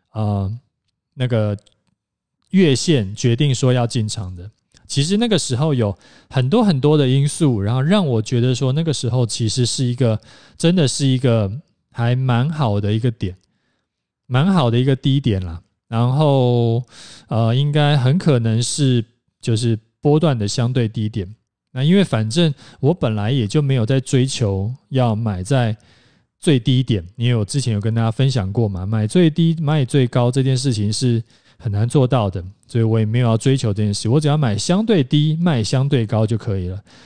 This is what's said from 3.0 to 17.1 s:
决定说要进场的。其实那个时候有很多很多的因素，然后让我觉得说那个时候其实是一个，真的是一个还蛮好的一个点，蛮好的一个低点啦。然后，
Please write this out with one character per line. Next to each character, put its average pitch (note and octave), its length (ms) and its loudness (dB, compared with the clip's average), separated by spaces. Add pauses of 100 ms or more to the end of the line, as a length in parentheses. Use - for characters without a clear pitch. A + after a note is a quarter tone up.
决 A#2 220 0
定 C#3 180 0
说 B2+ 180 0
要 B2 140 0
进 A2 220 -4
场 F#2 260 -10
的。 F2+ 160 -16 (380)
其 C#3 160 -2
实 F#3 120 0
那 A#3 120 0
个 G3+ 100 2
时 - 160 -4
候 D3+ 180 0
有 A2 240 0 (320)
很 C3 220 0
多 A3+ 140 4
很 F3 140 2
多 D3 200 4
的 C#3 100 2
因 C#3 180 2
素， C3 360 0
然 G#2 120 0
后 C3 60 0
让 F#3 240 2
我 A#2+ 160 0
觉 A#2 200 -2
得 B2+ 120 2
说 B2+ 200 0
那 D#3 100 -2
个 E3 100 -2
时 C3 160 -4
候 B2 160 0
其 A2+ 240 -4
实 B2 160 0
是 B2+ 200 -2
一 B2 100 -2
个， A#2 260 0 (380)
真 E3+ 160 2
的 E3+ 120 2
是 C#3 200 -2
一 C3 100 4
个 A2+ 340 0 (420)
还 A#2+ 240 0
蛮 B2+ 340 0
好 C3 300 0
的 G2+ 120 0
一 A2 60 0
个 A#2+ 100 -2
点， G2+ 260 -6 (920)
蛮 C#3 260 2
好 D3 160 2
的 A#2 100 2
一 B2+ 60 2
个 C3+ 100 2
低 C3+ 260 0
点 G2+ 260 0
啦。 E2+ 160 -12 (260)
然 A#2+ 280 0
后， B2 680 2 (460)